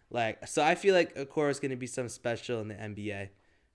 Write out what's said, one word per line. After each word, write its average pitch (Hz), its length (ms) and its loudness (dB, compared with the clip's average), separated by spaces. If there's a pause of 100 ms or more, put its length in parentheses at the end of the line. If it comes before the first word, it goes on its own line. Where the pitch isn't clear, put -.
Like, 113 380 -2
so 151 160 2
I 170 120 6
feel 190 180 4
like 175 220 4
Okoro's 143 440 -2
gonna 131 160 -2
be 123 120 -8
something 120 220 -4
special 117 520 -4
in 107 60 -6
the 104 120 -10
N 107 140 -8
B 104 180 -6
A. 98 200 -8 (440)